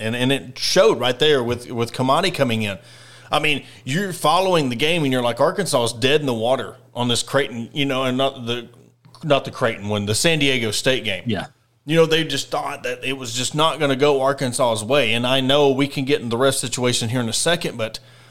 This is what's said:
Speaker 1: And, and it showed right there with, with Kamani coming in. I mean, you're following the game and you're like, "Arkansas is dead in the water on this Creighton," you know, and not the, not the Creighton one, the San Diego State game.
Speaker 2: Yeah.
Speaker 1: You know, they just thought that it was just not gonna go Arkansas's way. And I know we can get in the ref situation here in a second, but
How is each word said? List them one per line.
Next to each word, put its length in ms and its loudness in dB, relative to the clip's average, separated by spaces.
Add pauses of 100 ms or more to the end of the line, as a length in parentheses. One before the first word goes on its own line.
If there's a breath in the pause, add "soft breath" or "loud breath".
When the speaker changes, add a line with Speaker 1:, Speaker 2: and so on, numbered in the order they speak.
Speaker 1:
And, 160 -2
and 160 0
it 260 -4
showed 400 4
right 200 0
there 240 4
with, 280 -4
with 220 -4
Kamani 420 0
coming 280 0
in. 160 -4 (520 loud breath)
I 80 0
mean, 260 0 (200 loud breath)
you're 280 -4
following 560 2
the 80 -4
game 280 0
and 80 0
you're 100 0
like, 180 -2
"Arkansas 440 2
is 100 -2
dead 260 2
in 60 -2
the 80 0
water 420 -2 (180)
on 140 -2
this 140 0
Creighton," 500 -2
you 140 -2
know, 180 -2
and 140 -2
not 260 -2
the, 240 -6 (560)
not 220 4
the 60 -8
Creighton 360 -2
one, 160 0
the 120 0
San 240 2
Diego 320 0
State 320 0
game. 220 -4
Speaker 2:
Yeah. 200 -4 (380)
Speaker 1:
You 120 -2
know, 100 6
they 180 2
just 260 -6
thought 340 -6
that 200 -6
it 100 -4
was 200 -10
just 220 -4
not 240 2
gonna 160 2
go 240 4
Arkansas's 640 0
way. 300 2
And 120 0
I 140 2
know 300 4
we 180 2
can 160 -4
get 160 0
in 80 -6
the 80 -2
ref 180 2
situation 540 -2
here 120 -2
in 80 -4
a 40 -4
second, 440 -2
but 220 -6 (320 soft breath)